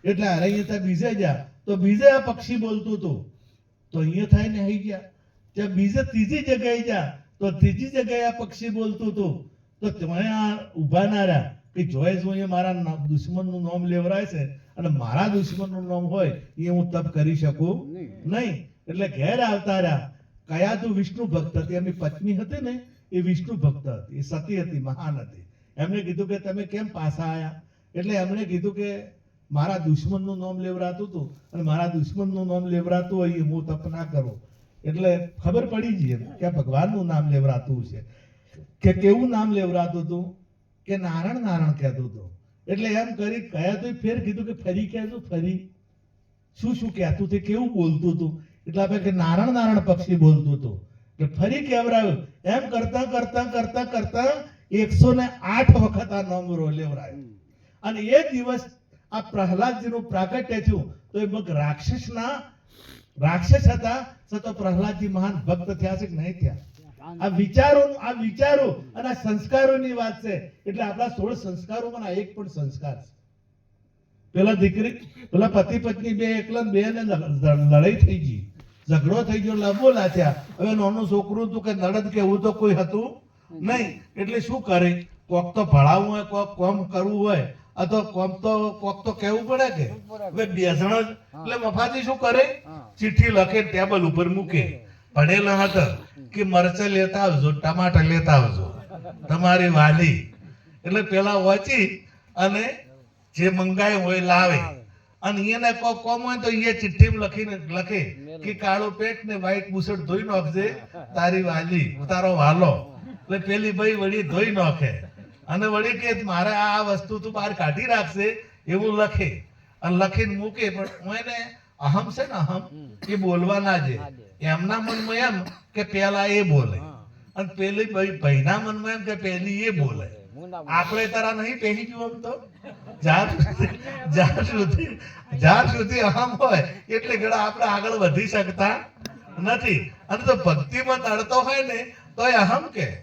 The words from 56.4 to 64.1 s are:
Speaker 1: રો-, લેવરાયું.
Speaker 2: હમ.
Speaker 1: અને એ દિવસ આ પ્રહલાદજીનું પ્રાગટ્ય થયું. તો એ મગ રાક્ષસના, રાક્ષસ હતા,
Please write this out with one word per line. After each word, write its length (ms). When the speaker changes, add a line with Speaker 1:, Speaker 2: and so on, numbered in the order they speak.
Speaker 1:
રો-, 160
લેવરાયું. 480
Speaker 2:
હમ. 140
Speaker 1:
અને 160
એ 320
દિવસ 280
આ 100
પ્રહલાદજીનું 840
પ્રાગટ્ય 580
થયું. 320
તો 80
એ 60
મગ 260
રાક્ષસના, 880
રાક્ષસ 500
હતા, 380